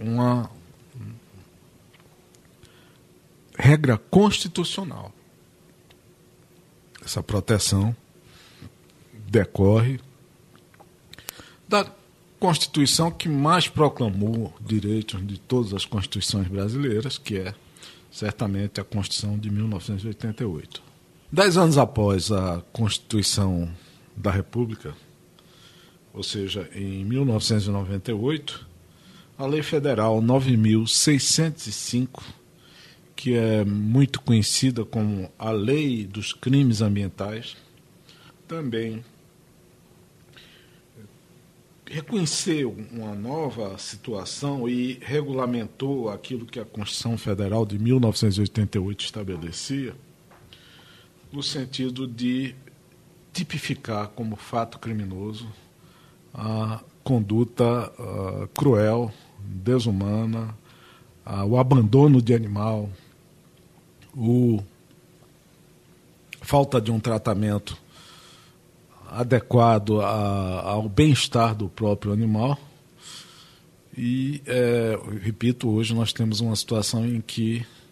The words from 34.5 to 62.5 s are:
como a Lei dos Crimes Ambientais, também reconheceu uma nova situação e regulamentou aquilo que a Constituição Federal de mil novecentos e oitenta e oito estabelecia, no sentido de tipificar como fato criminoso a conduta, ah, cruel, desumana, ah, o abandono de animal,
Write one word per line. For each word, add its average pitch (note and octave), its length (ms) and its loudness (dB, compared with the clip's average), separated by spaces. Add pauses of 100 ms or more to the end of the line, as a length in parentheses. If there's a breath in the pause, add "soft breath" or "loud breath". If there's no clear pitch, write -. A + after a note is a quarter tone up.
como G#2 440 -2 (100)
a A2 120 -4
Lei A#2 540 0
dos G2+ 280 -8
Crimes B2+ 500 2
Ambientais, G2+ 760 -2 (880 loud breath)
também A2+ 560 -6 (2750 loud breath)
reconheceu D3+ 880 -2 (160)
uma A2 220 -10
nova A2+ 640 -6
situação A#2+ 880 -8
e B2 340 -4
regulamentou C3 1080 -4
aquilo A#2 360 -10
que B2 140 -14
a G#2+ 40 -10
Constituição A2 540 -6
Federal G#2 480 -2
de G#2 120 -6
mil A#2+ 200 4
novecentos G#2+ 400 2
e - 20 0
oitenta G#2 380 0
e - 20 0
oito G2 240 -6
estabelecia, G2 920 -8 (1400 loud breath)
no C#3 100 -8
sentido B2+ 640 -6
de B2 480 -4 (800)
tipificar A#2 760 -6
como A2 280 -8
fato A#2 420 -6
criminoso G#2+ 680 -8 (920 soft breath)
a A2 440 -4 (240)
conduta, A#2 920 2
ah, G2 560 -8
cruel, A2+ 600 2 (260 loud breath)
desumana, A2 1160 -2 (680 soft breath)
ah, G2 200 -4
o A2+ 120 2
abandono C3 640 8
de A#2 140 4
animal, G#2+ 560 -2 (1300 soft breath)